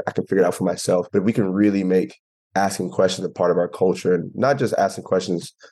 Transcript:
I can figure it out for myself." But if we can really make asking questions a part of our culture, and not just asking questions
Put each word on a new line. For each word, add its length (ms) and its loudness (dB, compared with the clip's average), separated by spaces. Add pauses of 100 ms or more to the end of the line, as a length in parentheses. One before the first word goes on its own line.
I 40 -4
can 160 -4
figure 180 2
it 20 4
out 80 0
for 100 -4
myself." 460 0
But 100 0
if 40 -2
we 80 2
can 180 0
really 340 2
make 300 0 (400)
asking 360 -2
questions 360 0
a 40 -8
part 200 2
of 60 2
our 120 0
culture, 460 0
and 200 -4
not 240 0
just 180 -2
asking 280 -2
questions 500 -2 (180)